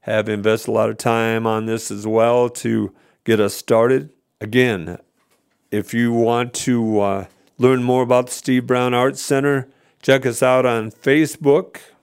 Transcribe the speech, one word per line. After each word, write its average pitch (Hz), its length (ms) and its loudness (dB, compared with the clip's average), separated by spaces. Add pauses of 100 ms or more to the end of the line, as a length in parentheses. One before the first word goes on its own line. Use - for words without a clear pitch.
have 110 260 -2
invested 107 440 -2
a - 20 -2
lot 110 160 0
of 113 80 -6
time 113 500 0
on 110 200 -2
this 113 240 -6
as 101 160 -10
well 117 420 2
to 113 460 -4 (300)
get 113 160 2
us 101 120 0
started. 127 560 0 (320)
Again, 107 560 -2 (720)
if 104 220 -6
you 117 220 0
want 120 400 0
to, 113 460 0
uh, 98 260 -2 (320)
learn 127 240 2
more 123 200 2
about 123 260 2
the - 40 -12
Steve 127 340 -2
Brown 123 280 0
Arts 135 260 0
Center, 139 480 -2 (320)
check 135 240 2
us 117 180 -2
out 127 220 4
on 113 260 -2
Facebook 151 880 0 (220)